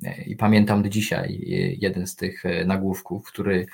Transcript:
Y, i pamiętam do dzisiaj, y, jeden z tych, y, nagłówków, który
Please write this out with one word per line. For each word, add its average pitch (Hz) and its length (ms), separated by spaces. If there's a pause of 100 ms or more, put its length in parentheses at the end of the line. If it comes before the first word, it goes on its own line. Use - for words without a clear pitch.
Y, 90 180
i - 140
pamiętam 107 460
do 104 60
dzisiaj, 101 460
y, 92 460
jeden 90 260
z - 100
tych, 92 280
y, 87 220
nagłówków, 95 600
który 95 480